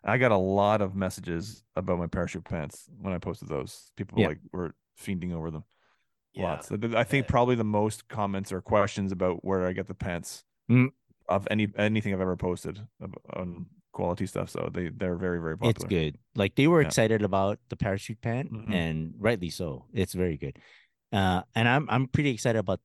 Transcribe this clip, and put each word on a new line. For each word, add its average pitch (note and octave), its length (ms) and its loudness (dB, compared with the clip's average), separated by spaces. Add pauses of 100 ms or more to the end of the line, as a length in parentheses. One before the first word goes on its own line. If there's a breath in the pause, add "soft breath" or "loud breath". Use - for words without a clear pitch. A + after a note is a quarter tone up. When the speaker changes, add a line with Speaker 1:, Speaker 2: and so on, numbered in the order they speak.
Speaker 1:
I A2+ 160 2
got B2+ 140 6
a G2+ 60 6
lot G2+ 440 4
of F#2+ 140 -2
messages F2+ 720 -6 (100)
about F2+ 240 -2
my F2 80 -4
parachute F2 380 -4
pants D2+ 420 -8 (140)
when F#2+ 120 -4
I F2 40 -2
posted - 320 -8
those. - 480 -8
People, - 200 -8
Speaker 2:
Yeah. F#2+ 120 4
Speaker 1:
like, D#2+ 100 -8 (140)
were F2 200 -6 (240)
fiending F2+ 360 -6
over E2 180 -6
them. D#2 140 -10 (680)
Speaker 3:
Yeah. G2+ 180 -6
Speaker 1:
Lots. D2+ 200 -8
I, G2+ 40 -4 (200)
I A#2+ 80 4
think C#3 220 2
Speaker 3:
Yeah. - 60 -10
Speaker 1:
probably B2 240 6
the A2+ 100 0
most G#2+ 420 0
comments G2 460 -4
or F2+ 80 -4
questions G2+ 500 2
about F2+ 320 0
where F#2 240 2
I F2+ 60 0
get F#2+ 140 -4
the F#2 60 -10
pants - 520 -6 (260)
Speaker 2:
Mm. B2+ 220 6 (340)
Speaker 1:
of G2 240 2
any, G#2+ 240 2
anything G#2+ 380 2
I've F#2 80 0
ever F2+ 160 0
posted F2+ 420 -4 (240)
ab-, - 140 -12 (160)
on F2 320 -8 (260)
quality F#2 340 -2
stuff. F#2 240 -4
So E2+ 240 -4
they, F2+ 140 -4
they're F2+ 300 -4
very, F2+ 240 -2
very D#2+ 220 -4
Speaker 2:
It's A2+ 200 2
Speaker 1:
popular. F2 60 -8
Speaker 2:
good. D#2+ 280 0 (160)
Like, G2 220 0
they C3+ 140 6
were E3+ 120 6
Speaker 1:
Yeah. C3+ 60 4
Speaker 2:
excited A2 340 4
about G2 460 2
the - 80 -8
parachute G2 460 -4
pant, A#2 320 -4
Speaker 1:
Mm-hmm. G#2+ 200 -8
Speaker 2:
and E2 460 -2
rightly G2 300 0
so. D2 440 -6
It's G2 200 0
very F2+ 240 0
good. C#2 220 -8 (520 soft breath)
Uh, F#2 320 2 (120)
and A#2 120 4
I'm, C3+ 220 2
I'm B2+ 180 2
pretty C#3+ 220 0
excited A2+ 300 0
about F#2 260 0